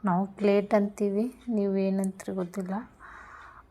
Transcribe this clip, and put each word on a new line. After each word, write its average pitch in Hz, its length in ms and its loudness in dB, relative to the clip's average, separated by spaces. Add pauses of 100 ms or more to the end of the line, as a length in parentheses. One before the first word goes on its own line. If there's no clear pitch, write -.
ನಾವು 185 200 2
ಪ್ಲೇಟ್ 202 480 2
ಅಂತೀವಿ, 208 600 0 (140)
ನೀವು 202 280 0
ಏನಂತೀರಿ 190 580 -2
ಗೊತ್ತಿಲ್ಲ. 185 380 -6 (960)